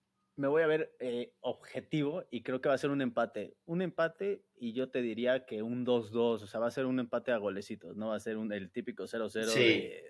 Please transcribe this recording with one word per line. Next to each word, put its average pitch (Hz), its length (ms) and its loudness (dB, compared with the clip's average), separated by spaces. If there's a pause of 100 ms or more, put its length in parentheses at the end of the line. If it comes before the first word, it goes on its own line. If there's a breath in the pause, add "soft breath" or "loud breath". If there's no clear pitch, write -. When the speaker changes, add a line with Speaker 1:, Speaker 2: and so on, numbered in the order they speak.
(360)
Speaker 1:
me 139 120 0
voy 156 140 6
a 160 40 6
ver, 156 340 2
eh, 120 400 -4
objetivo 143 920 -2
y 113 120 -6
creo 127 200 -2
que 151 80 4
va 135 40 6
a 127 40 2
ser 147 100 0
un 143 140 2
empate. 117 640 -2
Un 170 160 -2
empate 185 600 -2 (140)
y 117 160 -6
yo 127 160 -2
te 127 140 -2
diría 120 420 0
que 107 160 -6
un 120 240 -4
dos 117 280 2
dos, 117 300 2
o 104 40 -14
sea, 110 140 -4
va 117 80 2
a - 20 0
ser 135 160 -2
un 127 120 2
empate 120 320 0
a 120 60 4
golecitos, 101 580 -4
no 107 140 -4
va 110 80 0
a 104 40 -4
ser 110 180 -4
un, 110 120 -4
el 98 200 -4
típico 113 360 -6
cero 113 220 -4
cero 110 200 -2
Speaker 2:
Sí. 127 120 4
Speaker 1:
de, 95 500 4